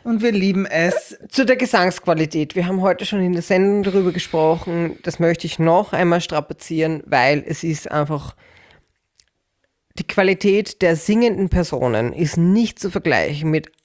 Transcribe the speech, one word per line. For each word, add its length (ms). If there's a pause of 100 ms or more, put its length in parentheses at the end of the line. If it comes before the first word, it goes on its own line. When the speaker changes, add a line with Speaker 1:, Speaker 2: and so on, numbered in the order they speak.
Speaker 1:
und 180
wir 120
lieben 320
es. 520 (120)
Speaker 2:
Zu 160
der 100
Gesangsqualität. 1000
Wir 120
haben 140
heute 240
schon 160
in 120
der 100
Sendung 400
darüber 280
gesprochen. 920
Das 160
möchte 280
ich 100
noch 360
einmal 260
strapazieren, 840
weil 420
es 160
ist 260
einfach, 460 (1600)
die 100
Qualität 720
der 160
singenden 520
Personen 600
ist 260
nicht 420
zu 120
vergleichen 580
mit 220 (140)